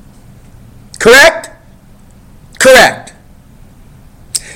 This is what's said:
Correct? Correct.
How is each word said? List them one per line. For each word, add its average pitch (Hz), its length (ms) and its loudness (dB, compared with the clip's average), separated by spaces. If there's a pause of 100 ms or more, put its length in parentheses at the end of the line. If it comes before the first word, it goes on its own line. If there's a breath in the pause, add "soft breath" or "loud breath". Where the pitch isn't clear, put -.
(1000)
Correct? 285 500 0 (1080)
Correct. 240 540 0 (1400 loud breath)